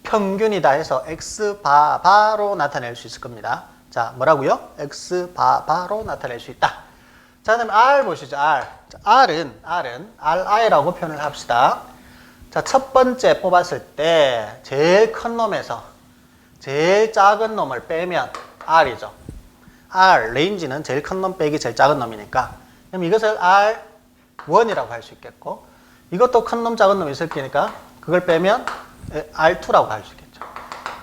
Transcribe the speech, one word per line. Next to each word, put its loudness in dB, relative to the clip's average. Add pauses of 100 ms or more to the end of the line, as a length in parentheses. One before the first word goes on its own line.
평균이다 0
해서 0
X -8
바, 4
바로 4
나타낼 -4
수 -18
있을 -16
겁니다. -8 (260)
자, -4
뭐라고요? 2 (180)
X -8
바, 0
바로 -4
나타낼 -10
수 -20
있다. -4 (580)
자, 0
그다음 -2
R 4
보시죠. -8
R. 0 (240)
자, -20
R은, 2
R은 -8
알아이라고 2
표현을 -8
합시다. 0 (680)
자, -4
첫 0
번째 2
뽑았을 0 (160)
때 0
제일 2
큰 -8
놈에서 -6 (680)
제일 2
작은 2
놈을 -6
빼면 -4 (320)
R이죠. 2 (800)
R, 4
레인지는 -4
제일 -4
큰 -8
놈 -4
빼기 -2
제일 -8
작은 2
놈이니까. -6 (360)
그럼 -6
이것을 0
알원이라고 0
할 -12
수 -20
있겠고, -18 (440)
이것도 2
큰 -4
놈, -4
작은 4
놈이 -4
있을 -6
테니까 -4 (300)
그걸 0
빼면 2 (680)
알투라고 2
할 -8
수 -20
있겠죠. -20 (640)